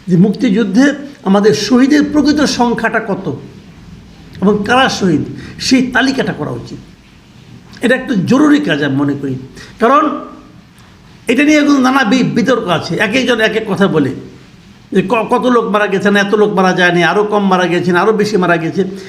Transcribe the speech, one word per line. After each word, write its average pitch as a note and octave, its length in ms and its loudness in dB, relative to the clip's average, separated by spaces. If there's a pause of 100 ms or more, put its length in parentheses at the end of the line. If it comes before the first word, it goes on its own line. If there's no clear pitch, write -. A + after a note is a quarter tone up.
যে F3 100 2
মুক্তিযুদ্ধে A3 760 2 (300)
আমাদের G3+ 300 4
শহীদের C4+ 500 2
প্রকৃত D4 380 0
সংখ্যাটা A#3 580 -2
কত F3 360 -6 (1040)
এবং G3+ 260 2
কারা B3 220 2
শহীদ, D#3+ 320 0 (380)
সেই - 280 0
তালিকাটা A#3+ 460 -2
করা C#3 160 -8
উচিত। - 280 -12 (1040)
এটা B3 140 0
একটা B3+ 180 -6 (120)
জরুরি C#4+ 340 2
কাজ D#3 240 -2
আমি C3+ 120 -2
মনে C#3+ 260 -2
করি। C3+ 140 -6 (440)
কারণ C#4 300 2 (1160)
এটা B3+ 160 2
নিয়ে D4+ 140 4
এখন C#4+ 240 2
নানা C4 220 2
বি-, B3 200 2
বিতর্ক A#3+ 440 0
আছে, E3 280 -2
এক G#3 200 -2
একজন B3 260 0
এক G#3+ 140 0
এক G#3+ 140 -4
কথা F#3+ 180 0
বলে D3+ 280 0 (760)
যে F#3+ 100 2
ক-, G#3+ 280 -2
কত A#3+ 160 0
লোক A#3+ 200 2
মারা G#3 220 0
গেছেন, F#3+ 280 0
এত G3+ 200 0
লোক G#3 180 2
মারা F#3 200 2
যায়নি, F3 300 2
আরও F#3 200 2
কম G#3 240 0
মারা F3+ 200 2
গেছেন, F3 280 0
আরও G3 180 2
বেশি G#3 240 0
মারা F3 200 2
গেছে। D#3+ 260 -4 (260)